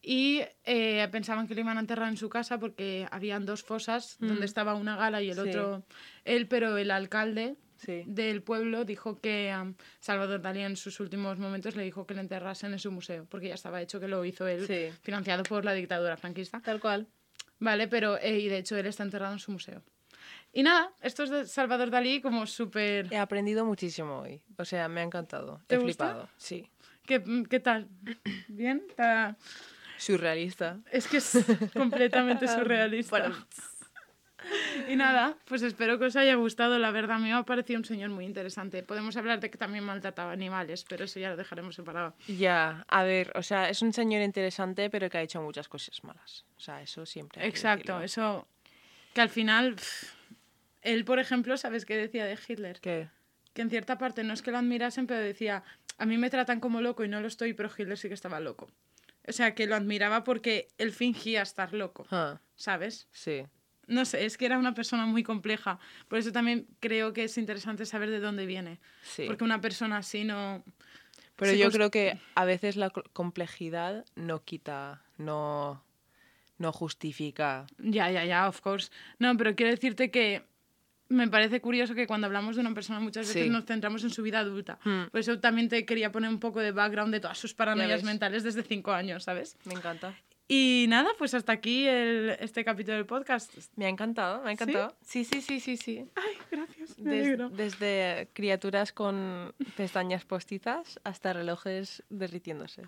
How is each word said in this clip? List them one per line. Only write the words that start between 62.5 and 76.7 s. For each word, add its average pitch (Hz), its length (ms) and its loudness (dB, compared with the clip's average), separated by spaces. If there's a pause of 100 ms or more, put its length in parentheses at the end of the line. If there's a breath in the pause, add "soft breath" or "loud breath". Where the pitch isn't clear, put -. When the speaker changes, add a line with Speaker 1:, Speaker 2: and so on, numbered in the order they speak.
Speaker 1:
¿sabes? 196 560 -4
Speaker 2:
Sí. 143 320 -6 (420)
Speaker 1:
No 247 180 2
sé, 202 200 0
es 220 140 -4
que 247 80 0
era 247 100 4
una 254 160 2
persona 226 320 -2
muy 226 200 4
compleja. 214 540 -2 (300 loud breath)
Por 220 100 0
eso 226 140 0
también 240 340 2 (120)
creo 220 340 0
que 226 120 -2
es 226 120 -4
interesante 214 500 -4
saber 214 240 -2
de 214 100 -2
dónde 202 260 -2
viene. 180 320 -6 (240 loud breath)
Speaker 2:
Sí. - 240 -8
Speaker 1:
Porque 220 180 -2
una 220 160 2
persona 214 380 -2
así 208 260 -4
no 202 400 -4 (720 loud breath)
Speaker 2:
Pero 196 140 4
Speaker 1:
se 196 80 8
Speaker 2:
yo 202 100 10
Speaker 1:
cons- 214 60 4
Speaker 2:
creo 208 160 6
que 208 280 2 (180)
a 185 80 6
veces 185 320 2
la 196 140 0
co-, 185 120 -8 (100)
complejidad 175 920 -4 (100)
no 160 300 -6
quita, 143 580 -10 (160)
no, 147 640 -4 (760 soft breath)
no 165 140 -2